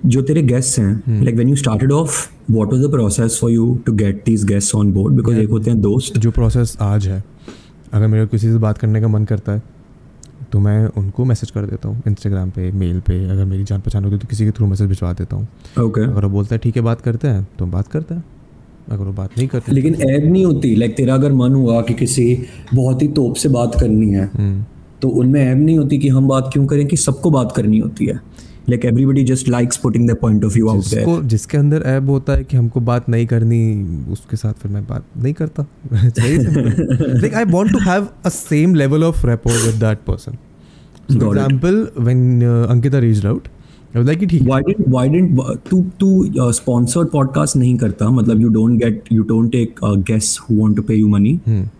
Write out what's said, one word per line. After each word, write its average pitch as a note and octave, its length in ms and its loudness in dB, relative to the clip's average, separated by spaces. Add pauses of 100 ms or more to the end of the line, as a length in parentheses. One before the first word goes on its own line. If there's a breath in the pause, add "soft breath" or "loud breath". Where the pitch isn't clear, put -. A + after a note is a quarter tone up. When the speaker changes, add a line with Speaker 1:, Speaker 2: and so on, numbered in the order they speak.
Speaker 1:
जो B2+ 160 4
तेरे D3+ 200 0
गेस्ट्स B2+ 380 0
हैं, G#2 280 0
Speaker 2:
हम्म। A2 180 2
Speaker 1:
like A#2 120 0
when A#2+ 120 2
you C#3 140 0
started B2+ 260 0
off, C#3 200 0 (420)
what G#2+ 180 2
was B2+ 160 2
the C#3+ 80 0
process A2+ 360 0
for A#2 200 -2
you A#2 280 2 (120)
to - 0 -
get G#2 240 0 (160)
these G#2 220 2
guests G2+ 240 0
on G#2 180 2
board? G2 160 2
Because A#2+ 220 2
Speaker 2:
यार, A2 100 2
Speaker 1:
एक G#2+ 80 0
होते A2 220 0
हैं A2 100 2
दोस्त। A2 380 0
Speaker 2:
जो A2+ 120 2
प्रोसेस A#2 500 0
आज G2+ 260 0
है, F#2+ 160 -4 (720 loud breath)
अगर G#2+ 140 2
मेरे A2 180 2
को G#2 40 -10
किसी A2+ 220 0
से A2+ 60 2
बात G#2+ 200 0
करने G#2+ 240 0
का A2+ 60 0
मन G#2+ 160 2
करता G#2 280 -4
है, G#2+ 220 -6 (760)
तो G2+ 80 0
मैं G#2 280 2
उनको G2+ 380 -4
मैसेज A2+ 260 -2
कर G#2 100 -6
देता G#2 280 -6
हूँ A2+ 120 -6
Instagram G2 540 -2
पे, F#2 160 -4
मेल F#2 280 -2
पे, F#2 300 -2
अगर G2 160 0
मेरी F#2+ 180 -2
जान G2+ 160 -4
पहचान G2 240 -2
होती G2+ 100 0
है, G2+ 60 -2
तो - 80 -8
किसी G#2+ 160 -4
के G#2+ 60 2
through G#2 200 0
मैसेज G2 180 0
भिजवा F2+ 260 -2
देता F#2+ 220 -6
हूँ। G#2 120 -6 (320 loud breath)
Speaker 1:
Okay। G#2+ 240 0
Speaker 2:
अगर G2+ 220 0
वो G2 40 0
बोलता G2+ 260 -2
है, A2 80 -2
"ठीक A#2 120 0
है, B2 60 0
बात A#2 200 0
करते A#2+ 260 -2
हैं," G2 200 0 (120)
तो F2+ 60 -2
हम F2+ 60 -4
बात F#2 160 -2
करते D#3+ 280 -6
हैं। F3 80 -8 (640)
अगर G2+ 140 -6
वो G2 100 -6
बात F#2+ 240 -8
नहीं C3 100 -2
करते C3 240 -4
Speaker 1:
लेकिन C#3+ 240 2
ऐब D3 360 0
नहीं F#3 140 4
होती, C3+ 300 2
like, A2+ 220 0
तेरा C3 160 2
अगर C#3 180 2
मन B2+ 220 2
हुआ A#2 280 2
कि A2+ 120 -2
किसी B2 500 0 (300 loud breath)
बहुत C3 280 2
ही D3 60 2
तोप C#3+ 280 0
से - 140 -2
बात A#2+ 220 2 (100)
करनी G#2+ 280 2
है, G2 280 0
Speaker 2:
हम्म। G2+ 280 -2 (360)
Speaker 1:
तो C3+ 80 0
उनमें B2+ 360 2
ऐब B2+ 120 2
नहीं D#3 200 4
होती C#3+ 200 0
कि C#3 120 0
हम C3 180 4
बात C3 260 0
क्यों C#3 120 2
करें, C#3+ 220 0
कि D3 100 0
सबको D3 340 0
बात B2+ 240 0
करनी G#2+ 240 2
होती - 260 -4
है। - 280 -6 (360 loud breath)
like, B2 160 0
everybody C3+ 400 2
just B2+ 180 0
likes A#2+ 340 0
putting A#2 240 0
their A#2 200 2
point G#2+ 180 2
of G#2+ 100 0
view A2 140 2
out A2 140 2
there. G2 120 -2
Speaker 2:
जिसको, D#3 340 0
जिसके A2+ 340 -2
अंदर D3 280 2
ऐब C3+ 240 0
होता C#3 240 0
है C3+ 100 0
कि C3+ 140 -2
हमको A#2+ 220 0
बात A#2+ 300 -2
नहीं A#2 180 0
करनी, A2+ 560 0 (280)
उसके - 260 -8
साथ G#2+ 160 -4
फिर - 180 -8
मैं G2+ 120 -6
बात A2 200 -8 (140)
नहीं C3 160 -2
करता। D#3 320 -6 (120)
<laughs> C3 160 -8
It's A2+ 260 2
very C3+ 200 2
simple। D3+ 240 0
Speaker 1:
<laughs> B2+ 600 0
Speaker 2:
Like, - 100 0
I A3+ 120 0
want F#3 220 2
to G3+ 120 2
have F#3+ 240 0 (220)
a F3 60 0
same D#3+ 440 0
level D3+ 280 2
of E3 120 0
rapport A#2+ 500 0
with A2 140 0
that A2 180 0 (120)
person। - 220 -6
So, - 840 -8
for - 40 2
Speaker 1:
Got G#2 100 0
it। - 20 0
Speaker 2:
example, C#3+ 540 0 (140)
when, B2 420 2
uh, A#2+ 280 2
Ankita B2+ 300 2
reached G#2+ 240 2
out, G#2+ 180 -2
I - 520 -20
was A#2+ 100 2
like E3 140 0
कि G3+ 60 0
ठीक E3 160 2
है। B2 60 2
Speaker 1:
Why C3+ 140 0
didn't, F#3 260 0
why B2+ 220 2
didn't, D3 480 0 (120)
तू, F#3 160 2 (140)
तू, F#3+ 280 2
uh, B2 260 -2
sponsored B2 640 0
podcast C#3+ 400 -2
नहीं B2 220 2
करता? G#2+ 320 -2
मतलब, A2+ 300 2
you A#2 100 2
don't A2 320 2
get, A2+ 380 0
you A2 120 -2
don't A#2 240 0
take, A2+ 360 -2
uh, G2 200 0
guests - 280 -2
who G#2+ 220 0
want G#2+ 180 2
to - 20 -4
pay G#2+ 220 -2
you G#2 120 4
money? A2+ 320 0
Speaker 2:
हम्म। G#2+ 220 -2 (100)